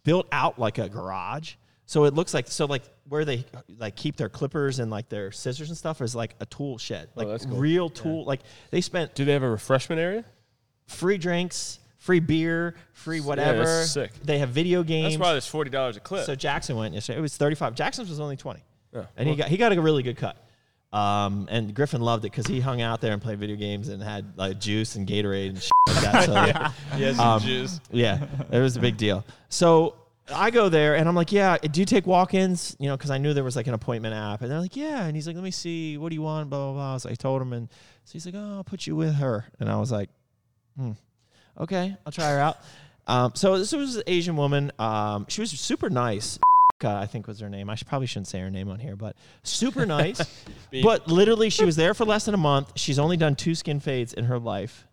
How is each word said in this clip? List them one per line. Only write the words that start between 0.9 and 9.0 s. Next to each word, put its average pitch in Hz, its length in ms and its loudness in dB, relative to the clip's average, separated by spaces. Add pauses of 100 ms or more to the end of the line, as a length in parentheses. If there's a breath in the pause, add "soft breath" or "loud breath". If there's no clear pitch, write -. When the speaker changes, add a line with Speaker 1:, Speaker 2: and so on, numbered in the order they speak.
Speaker 1:
So 147 200 4
it 143 80 4
looks 165 200 0
like, 135 140 -2
so, - 180 -4
like, 139 180 -4 (260)
where 151 160 -2
they, 127 180 -2 (340)
like, 110 200 -10
keep 147 180 -4
their 110 140 -4
clippers 135 500 -4
and, 113 100 -2
like, 110 200 -8
their 101 240 -8
scissors 139 340 -8
and 165 100 -10
stuff 156 240 -6
is, 120 140 -4
like, 117 240 -6
a - 60 -12
tool 135 320 -8
shed, 85 320 -10
Speaker 2:
Oh, - 100 -12
Speaker 1:
like, 107 80 -4
Speaker 2:
that's 113 180 -6
cool. 123 120 -4
Speaker 1:
real 165 360 2
Speaker 2:
Yeah. - 80 -16
Speaker 1:
tool. 160 220 -4
Like, 135 160 -4 (320 loud breath)
they 175 80 0
spent 175 340 -4